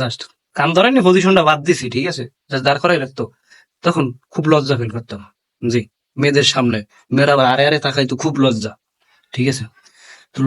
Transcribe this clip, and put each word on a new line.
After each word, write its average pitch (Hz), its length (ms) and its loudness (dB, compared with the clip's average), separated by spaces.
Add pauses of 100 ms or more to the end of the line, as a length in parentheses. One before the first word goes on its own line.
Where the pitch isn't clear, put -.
just। 120 180 -6 (360)
কান 147 200 2
ধরাইনি, 247 300 4
পজিশনটা 185 420 4
বাদ 151 180 2
দিছি, 165 280 0
ঠিক 135 180 -2
আছে? 123 120 -8 (260)
Just - 160 -4
দাঁড় 143 160 2
করাই 175 220 2
রাখতো। - 180 -10 (640)
তখন 170 200 0 (260)
খুব 160 220 -6
লজ্জা 139 240 2
ফিল 117 200 -6
করতাম। 110 240 -12 (420)
জি, 120 180 -2 (360)
মেয়েদের 143 360 2
সামনে 120 260 0 (360)
মেয়েরা 143 200 2
আবার 131 180 2
আরে 139 140 2
আরে 151 180 2
তাকাইতো, 135 380 -2
খুব 156 100 -2 (120)
লজ্জা, 107 280 -2 (600)
ঠিক 127 200 -2
আছে? 123 120 -8 (680)
তো - 140 -10